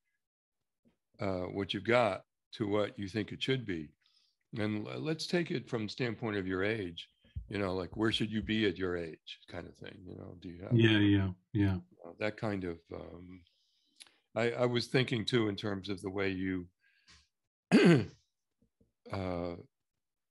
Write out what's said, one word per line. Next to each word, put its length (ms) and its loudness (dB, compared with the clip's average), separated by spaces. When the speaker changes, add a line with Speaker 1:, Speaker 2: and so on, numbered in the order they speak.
Speaker 1:
uh, 220 -2
what 300 -4
you've 120 -4
got 400 2
to 120 -2
what 320 0
you 80 -6
think 240 -4
it 100 -10
should 240 -2
be. 240 -6
And 300 -2
l-, 100 -8
let's 300 -6
take 240 0
it 160 -4
from 160 -4
the 40 -4
standpoint 480 -4
of 100 -2
your 180 0
age, 440 -4
you 100 -6
know, 160 -2
like, 220 -6
where 140 2
should 220 0
you 100 0
be 240 2
at 100 0
your 200 -2
age 420 -10
kind 200 -10
of 80 -20
thing, 280 -14
you 120 -12
know, 240 -14
do 80 -12
you 160 -14
have 80 -2
Speaker 2:
Yeah, 260 8
yeah, 300 6
yeah. 240 2
Speaker 1:
uh, 140 -14
that 180 -4
kind 280 -4
of, 140 -6
um, 480 -14
I, 140 2
I 160 0
was 220 0
thinking 360 2
too, 240 4
in 60 0
terms 340 -4
of 140 -4
the 80 -6
way 200 -2
you, 360 -2
<clears throat> 400 8
uh, 420 -4